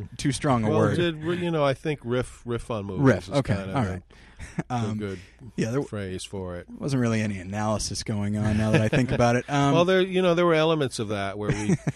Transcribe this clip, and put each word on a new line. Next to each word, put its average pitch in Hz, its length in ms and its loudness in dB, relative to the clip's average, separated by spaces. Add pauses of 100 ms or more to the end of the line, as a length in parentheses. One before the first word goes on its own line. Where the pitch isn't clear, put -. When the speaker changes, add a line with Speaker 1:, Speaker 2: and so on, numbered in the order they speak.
(160)
Speaker 1:
too 147 160 0
strong 123 320 2
a 107 60 2
Speaker 2:
Well, 107 80 4
Speaker 1:
word. 107 180 4
Speaker 2:
did, 165 260 0
you 175 300 -2
know, 151 120 2
I 135 100 4
think 147 280 -4
riff, 123 420 -4
riff 117 240 -4
on 104 180 -4
movies 101 180 0
Speaker 1:
Riff. 104 240 4
Speaker 2:
is 117 60 -4
Speaker 1:
Okay. 131 200 0
Speaker 2:
kind 95 160 -4
of 117 60 -4
Speaker 1:
All 131 80 2
Speaker 2:
a 95 60 -2
Speaker 1:
right. 92 120 -8 (340)
<laughs> - 200 -16
Speaker 2:
good, - 140 -4
Speaker 1:
Um, 107 280 -2
Speaker 2:
good 98 200 -6 (360)
Speaker 1:
yeah, 113 160 -2
there 135 140 -2
Speaker 2:
phrase 95 400 -8
for 92 320 -8
it. 87 120 -12
Speaker 1:
wasn't 123 320 -4
really 113 200 2
any 104 180 -2
analysis 104 640 -4
going 104 340 -2
on 107 220 0
now 107 140 2
that 110 80 4
I 110 80 2
think 123 240 0
about 120 240 4
it. 123 100 -2
Speaker 2:
<laughs> - 20 -10
Speaker 1:
Um, 143 240 2
Speaker 2:
Well, 170 120 4
there, 185 160 4
you 185 200 0
know, 180 140 4
there 175 120 4
were 165 80 4
elements 156 440 2
of 110 100 -4
that 101 300 -4
where 104 120 0
we, 208 260 0 (200)